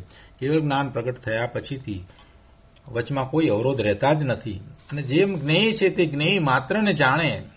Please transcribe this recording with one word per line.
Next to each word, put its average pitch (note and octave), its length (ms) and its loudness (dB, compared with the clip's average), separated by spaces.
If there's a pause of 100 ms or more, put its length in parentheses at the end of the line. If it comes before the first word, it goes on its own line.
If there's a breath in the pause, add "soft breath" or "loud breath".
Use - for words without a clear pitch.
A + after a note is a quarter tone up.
(400 loud breath)
કેવળ D3 200 0
જ્ઞાન C#3 300 -2
પ્રગટ B2 280 -6
થયા A2+ 280 -4
પછીથી A#2 580 -8 (840 soft breath)
વચમાં B2+ 420 -4
કોઈ D#3 180 2
અવરોધ A#2 320 0
રહેતા G#2+ 320 2
જ D3+ 100 2
નથી. A2 380 -4 (300)
અને D3 120 -6
જેમ E3+ 360 2
જ્ઞેય E3+ 340 2
છે G3 160 2
તે F3+ 180 2
જ્ઞેય D3+ 320 0
માત્રને E3+ 560 2
જાણે C#3+ 500 2 (120)